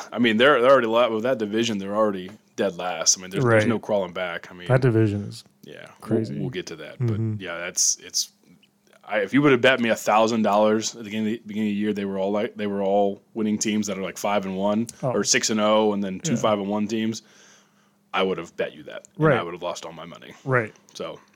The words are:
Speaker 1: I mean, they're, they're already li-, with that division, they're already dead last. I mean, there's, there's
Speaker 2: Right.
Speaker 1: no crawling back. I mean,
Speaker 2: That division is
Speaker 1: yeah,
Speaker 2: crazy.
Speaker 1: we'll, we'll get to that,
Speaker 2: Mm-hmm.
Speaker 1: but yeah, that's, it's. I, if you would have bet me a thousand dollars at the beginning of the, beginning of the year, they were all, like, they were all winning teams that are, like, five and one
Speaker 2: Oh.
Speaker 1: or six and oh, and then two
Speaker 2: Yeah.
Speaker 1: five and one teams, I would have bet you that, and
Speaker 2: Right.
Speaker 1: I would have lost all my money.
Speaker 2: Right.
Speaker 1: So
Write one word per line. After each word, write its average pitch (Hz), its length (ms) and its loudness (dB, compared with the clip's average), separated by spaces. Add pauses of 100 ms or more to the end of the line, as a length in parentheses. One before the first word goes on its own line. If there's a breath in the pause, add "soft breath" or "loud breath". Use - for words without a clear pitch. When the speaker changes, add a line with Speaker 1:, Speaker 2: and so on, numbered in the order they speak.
(120)
Speaker 1:
I - 60 -6
mean, 117 180 4
they're, 131 240 6
they're 123 100 6
already 131 160 6
li-, 113 280 4
with 110 80 -2
that 127 160 0
division, 110 400 0
they're 98 180 -6
already 98 340 0 (260)
dead 98 200 -2
last. 87 400 -2
I 95 60 -16
mean, 92 80 -14
there's, 95 120 -2
there's 113 220 6
Speaker 2:
Right. - 40 0
Speaker 1:
no 110 100 0
crawling 98 340 -2
back. 87 380 -6
I - 40 -20
mean, - 140 -14
Speaker 2:
That 131 140 4
division 110 400 2
is 113 220 -12 (200)
Speaker 1:
yeah, 85 220 -20 (160)
Speaker 2:
crazy. 110 320 -2
Speaker 1:
we'll, 147 80 -6
we'll - 80 -6
get - 160 -10
to - 100 -14
that, - 220 -16
Speaker 2:
Mm-hmm. 113 380 -2
Speaker 1:
but 101 60 -10
yeah, 87 140 -8
that's, - 480 -4
it's. - 280 -8 (680)
I, 104 180 -2
if 98 120 -4
you 127 80 4
would 147 120 6
have 123 100 4
bet 131 180 4
me 117 80 0
a 110 80 2
thousand 110 460 2
dollars 107 480 2
at 117 80 -18
the 117 60 -14
beginning 107 220 -6 (100)
of - 40 -14
the, - 60 -20
beginning 107 240 -4
of 101 40 -2
the 101 60 -2
year, 107 140 -2
they 101 100 -4
were 98 140 -6
all, 95 140 -2
like, 104 220 -2
they 107 120 -6
were 101 160 -4
all 101 400 2 (100)
winning 107 240 0
teams 107 300 -2
that 98 100 -4
are, 95 60 -8
like, 85 160 -8
five 101 260 0
and 95 100 -6
one 104 320 0 (160)
Speaker 2:
Oh. 131 100 -2
Speaker 1:
or 101 120 0
six 120 240 0
and 110 100 0
oh, 107 360 4
and 101 100 -2
then 92 160 -6
two 156 120 -4
Speaker 2:
Yeah. 117 80 0
Speaker 1:
five 107 180 2
and 98 100 -4
one 107 180 -2
teams, 110 360 -4 (920 soft breath)
I 95 120 0
would 92 120 0
have 82 220 -12
bet - 160 -6
you 76 80 -20
that, - 340 -16
and 151 80 0
Speaker 2:
Right. 143 140 4
Speaker 1:
I 87 40 -2
would 85 120 -8
have 87 80 -10
lost 87 240 -8
all 80 60 -14
my 85 120 -16
money. 73 300 -18 (100)
Speaker 2:
Right. 123 300 0 (180)
Speaker 1:
So 80 260 -10 (180)